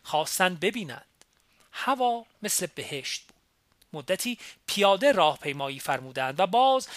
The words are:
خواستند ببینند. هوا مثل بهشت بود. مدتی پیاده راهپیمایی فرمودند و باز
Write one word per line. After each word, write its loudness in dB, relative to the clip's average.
خواستند 0
ببینند. -6
هوا 0
مثل -2
بهشت -8
بود. -20
مدتی -4
پیاده 4
راهپیمایی 0
فرمودند -4
و 4
باز 4